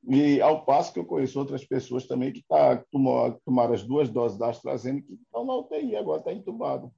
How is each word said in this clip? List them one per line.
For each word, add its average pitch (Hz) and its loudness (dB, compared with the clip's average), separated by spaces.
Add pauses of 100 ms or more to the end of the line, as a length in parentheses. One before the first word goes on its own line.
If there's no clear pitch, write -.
E 143 4
ao 151 4
passo 147 2
que 180 -6
eu 170 -6
conheço 143 -2
outras 139 -6
pessoas 127 -6
também 127 -4
que 117 -14
tá, 139 4
tomou, 127 2 (140)
tomaram 120 2
as 98 -6
duas 135 0
doses 113 -2
da 117 0
AstraZeneca 131 -6
e - -16
estão - -8
na 262 -4
U 247 -4
T 302 -6
I 233 -4
agora, 156 -4
tá 170 -6
entubado. 139 -8